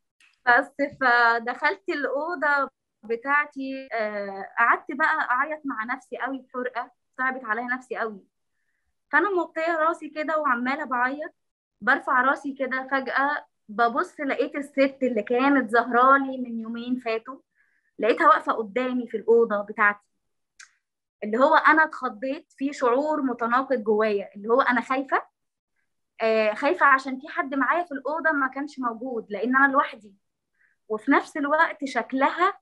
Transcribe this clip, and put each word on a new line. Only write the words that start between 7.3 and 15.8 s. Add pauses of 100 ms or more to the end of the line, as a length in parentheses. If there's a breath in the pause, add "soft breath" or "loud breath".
عليا
نفسي
قوي. (880)
فأنا
موطية
راسي
كده
وعمالة
بعيط، (460)
برفع
راسي
كده،
فجأة (220)
ببص
لقيت
الست
اللي
كانت
ظهرالي